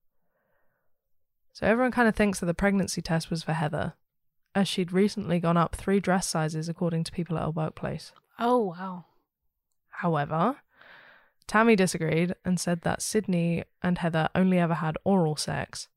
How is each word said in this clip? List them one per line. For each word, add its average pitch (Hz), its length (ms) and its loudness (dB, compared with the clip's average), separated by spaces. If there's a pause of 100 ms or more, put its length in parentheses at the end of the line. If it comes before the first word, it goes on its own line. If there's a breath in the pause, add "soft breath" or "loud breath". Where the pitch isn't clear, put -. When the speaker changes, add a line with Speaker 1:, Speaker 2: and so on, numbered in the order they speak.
(1500)
Speaker 1:
So - 140 -4
everyone 233 260 2
kinda 233 200 4
thinks 202 280 0
that 180 60 -4
the 170 80 0
pregnancy 196 480 0
test 160 280 -2
was 165 120 -4
for 160 100 -4
Heather, 156 420 -4 (600)
as 196 140 2
she'd 180 240 -4
recently 185 460 0
gone 170 200 2
up - 160 0
three 196 260 0
dress 180 260 0
sizes 160 420 -2
according 165 360 -2
to - 80 -10
people 170 240 -4
at - 80 -4
her 151 60 -2
workplace. 156 600 -6 (260)
Speaker 2:
Oh, 247 200 2
wow. 180 480 -6 (960)
Speaker 1:
However, 165 580 0 (880 loud breath)
Tammy 226 280 6
disagreed 175 600 2 (100)
and 185 160 0
said 175 220 -2
that - 180 -2
Sydney 170 640 0 (180)
and 180 140 0
Heather 160 380 0
only 185 240 4
ever 170 160 2
had 156 300 -2
oral 170 320 2
sex, - 600 -8